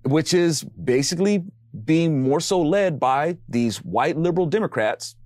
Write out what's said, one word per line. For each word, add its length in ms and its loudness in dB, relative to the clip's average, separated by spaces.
which 300 0
is 280 2
basically 800 0
being 380 2
more 180 2
so 200 0
led 400 0
by 380 0
these 300 -2
white 380 -2
liberal 300 0
Democrats, 800 -2